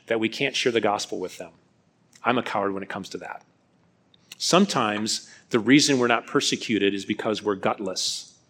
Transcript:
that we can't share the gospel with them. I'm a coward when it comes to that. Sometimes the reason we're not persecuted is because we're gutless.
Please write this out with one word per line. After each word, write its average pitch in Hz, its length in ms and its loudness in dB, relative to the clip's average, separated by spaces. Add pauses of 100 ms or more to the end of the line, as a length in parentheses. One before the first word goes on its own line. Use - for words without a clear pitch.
that 113 120 0
we 110 100 0
can't 139 260 -4
share - 160 0
the 113 100 2
gospel 104 380 -2
with 90 180 -8
them. 87 140 -14 (720)
I'm 123 140 2
a 113 60 0
coward 101 300 -4
when 95 100 -8
it 98 60 -12
comes 98 200 -10
to - 100 -10
that. - 240 -14 (920)
Sometimes 113 920 2 (200)
the 120 100 2
reason 139 380 6
we're 123 100 4
not 117 200 2
persecuted 104 640 0
is 98 120 -6
because 104 360 -4
we're 101 140 0
gutless. - 800 -4 (140)